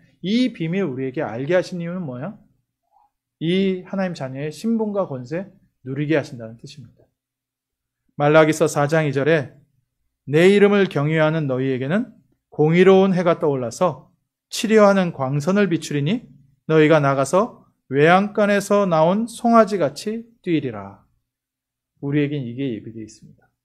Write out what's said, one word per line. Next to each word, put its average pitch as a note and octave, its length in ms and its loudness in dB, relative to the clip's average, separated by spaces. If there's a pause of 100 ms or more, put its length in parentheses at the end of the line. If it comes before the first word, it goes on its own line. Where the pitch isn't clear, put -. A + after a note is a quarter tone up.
(220)
이 A#3 300 -2
비밀 F#3 320 -4
우리에게 C3 380 -6
알게 C3+ 340 -4
하신 F3+ 240 -4
이유는 F3 220 -8
뭐야? D3 360 -12 (1000)
이 F#3 460 -2
하나님 F#3 280 -6
자녀의 C#3 380 -10
신분과 G#3+ 560 -4
권세 D3 420 -10 (360)
누리게 D3 320 -2
하신다는 A#2 400 -10
뜻입니다. - 440 -20 (1120)
말라기서 D3+ 520 4
사 D3 200 -2
장 D#3 180 0
이 C#3 80 -4
절에 C#3+ 400 -2 (720)
"내 D#3+ 280 4
이름을 G3+ 360 6
경외하는 D#3 580 -2
너희에게는 C3 680 -4 (360)
공의로운 F#3 640 4
해가 E3+ 260 0
떠올라서 C#3 720 -4 (380)
치료하는 G3 640 2
광선을 D3 560 0
비추리니 D#3+ 580 -4 (400)
너희가 D#3 320 6
나가서 C#3 680 0 (220)
외양간에서 G3+ 1000 2
나온 F3 380 2
송아지같이 A3 1000 0 (160)
뛰리라." A2+ 640 -6 (960)
우리에겐 D3 420 -2
이게 B2 320 -8
예비되어 A2 260 -14
있습니다. - 480 -20 (160)